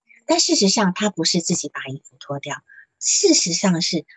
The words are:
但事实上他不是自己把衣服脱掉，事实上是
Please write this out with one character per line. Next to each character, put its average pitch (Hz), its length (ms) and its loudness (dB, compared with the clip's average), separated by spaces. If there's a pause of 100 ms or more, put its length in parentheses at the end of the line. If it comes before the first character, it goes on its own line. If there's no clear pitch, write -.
(280)
但 339 120 4
事 330 160 2
实 196 140 4
上 190 240 2
他 208 160 -2
不 165 140 -4
是 170 180 0
自 175 140 -2
己 147 140 -6
把 - 180 -12
衣 135 180 -12
服 - 140 -20
脱 - 180 -8
掉， - 200 -10 (420)
事 - 340 2
实 - 180 2
上 175 300 0
是 160 240 -4 (120)